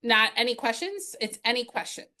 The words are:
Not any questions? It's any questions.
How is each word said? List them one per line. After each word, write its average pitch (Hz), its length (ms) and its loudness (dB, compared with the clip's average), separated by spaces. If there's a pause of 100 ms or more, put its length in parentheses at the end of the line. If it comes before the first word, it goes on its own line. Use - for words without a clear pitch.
Not 220 340 4
any 240 180 2
questions? 349 640 -4
It's 220 240 -6
any 240 200 2
questions. - 560 -10